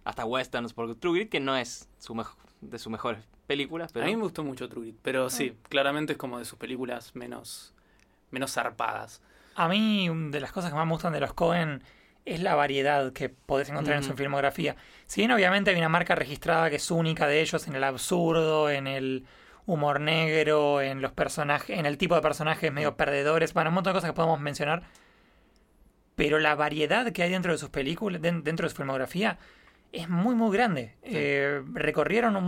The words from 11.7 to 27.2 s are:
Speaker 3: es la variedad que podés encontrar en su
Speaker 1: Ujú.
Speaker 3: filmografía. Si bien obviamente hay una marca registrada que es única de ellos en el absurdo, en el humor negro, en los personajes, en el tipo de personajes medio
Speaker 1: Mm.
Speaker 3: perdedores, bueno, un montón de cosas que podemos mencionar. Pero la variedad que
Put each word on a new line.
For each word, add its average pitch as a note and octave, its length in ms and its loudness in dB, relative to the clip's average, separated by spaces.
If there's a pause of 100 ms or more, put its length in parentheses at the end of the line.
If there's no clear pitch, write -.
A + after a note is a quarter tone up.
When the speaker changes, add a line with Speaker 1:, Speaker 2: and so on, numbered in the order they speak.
Speaker 3:
es F3 180 -6
la F#3 140 2
variedad C#3 580 4
que C#3 160 -4
podés C#3 400 -2
encontrar D3 280 0
en C#3+ 60 -2
su C3+ 60 -4
Speaker 1:
Ujú. C3+ 100 -6
Speaker 3:
filmografía. C#3 560 0 (320)
Si - 140 -2
bien A#3 100 4
obviamente G3 400 6
hay F3+ 60 4
una E3 120 4
marca E3+ 240 4
registrada D#3+ 560 2
que D3 60 0
es - 160 -2
única D#3+ 360 2
de D3 140 4
ellos D#3 260 -2
en D3 80 -6
el C3+ 80 -2
absurdo, D#3 880 2
en C#3 180 0
el C3 380 -2 (400)
humor D3 340 2
negro, D3+ 840 4
en C3+ 200 -4
los C3 100 -2
personajes, D3 680 -2
en D#3 60 0
el D3 120 -2
tipo F3 180 0
de D#3+ 60 4
personajes D#3 500 0
medio D3 200 0
Speaker 1:
Mm. - 40 -6
Speaker 3:
perdedores, D3+ 580 0
bueno, D#3 180 2
un - 40 2
montón F#3+ 180 2
de F3+ 40 0
cosas E3+ 140 -2
que C#3 40 -8
podemos D#3+ 240 2
mencionar. D3 440 -2 (1300)
Pero D3 240 2
la D3+ 160 4
variedad D3+ 560 0
que F3 120 -2